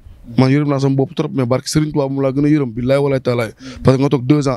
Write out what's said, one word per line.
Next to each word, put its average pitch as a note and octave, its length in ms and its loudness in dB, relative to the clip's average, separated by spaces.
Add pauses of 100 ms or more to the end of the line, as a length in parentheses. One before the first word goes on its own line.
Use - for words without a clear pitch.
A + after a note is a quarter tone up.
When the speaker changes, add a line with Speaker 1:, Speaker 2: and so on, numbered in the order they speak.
(380)
Speaker 1:
Man C3 100 6
yërëm D3 220 2
naa C#3 100 0
sama C#3 160 2
bopp C3+ 180 -2
trop, D3+ 200 -4
mais C3 100 0
barke B2+ 240 -2
Serigne D3+ 240 0
Touba C#3+ 160 -2
mu C3+ 140 -4
laa C3+ 100 0
gën C#3+ 140 0
a - 20 4
yërëm, C#3+ 240 2
billaay B2 240 0
walaay C#3 240 0
taalaay. A#2+ 300 -2
Speaker 2:
Hmm. - 320 -16
Speaker 1:
Parce C3 160 4
que C3 40 0
nga C#3 60 2
toog C3 160 0
deux C#3+ 240 2
ans, C3 80 -2